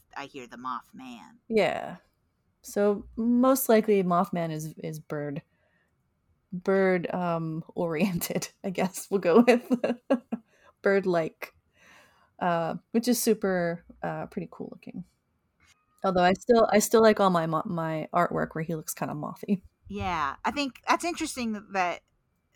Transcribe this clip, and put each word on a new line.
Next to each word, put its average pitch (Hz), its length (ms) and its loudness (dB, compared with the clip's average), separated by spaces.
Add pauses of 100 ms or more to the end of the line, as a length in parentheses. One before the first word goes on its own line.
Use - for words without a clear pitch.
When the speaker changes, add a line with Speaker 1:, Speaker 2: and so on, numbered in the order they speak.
(160)
Speaker 1:
I 139 100 -10
hear 135 200 -14
the 120 120 -18
Mothman. 123 800 -12 (100)
Speaker 2:
Yeah. 196 480 0 (640)
So 208 540 0
most 240 540 2
likely 214 340 4
Mothman 175 480 0
is, 156 260 -8
is 160 220 -10
bird, 147 420 -8 (1080)
bird, 185 640 2
um, 165 560 -4
<laughs> - 60 -20
oriented, 175 760 -2 (140)
I 202 80 -6
guess 180 380 -4
we'll 196 120 0
go 185 260 8
with. 240 160 4 (460)
<laughs> 247 120 2 (600)
Bird-like, 185 720 0 (880)
uh, 170 360 0 (160)
which 233 160 0
is 240 140 2
super, 185 640 0 (180)
uh, 160 260 -6
pretty 170 240 -10
cool - 200 -14
looking. - 320 -16 (1000)
Although 180 200 2
I 180 100 4
still, 226 380 4
I 208 80 6
still 220 220 4
like 214 180 6
all 196 100 4
my 170 160 2
mo-, 160 200 -2
my 160 480 -4
artwork 165 400 0
where 160 100 -6
he 165 120 -6
looks 156 180 -10
kinda 143 200 -8
mothy. 151 480 -6 (260)
Speaker 1:
Yeah. 180 560 -4
I 226 80 -2
think 277 360 -6
that's 302 180 2
interesting 285 480 -6 (200)
that, 180 280 -2 (540)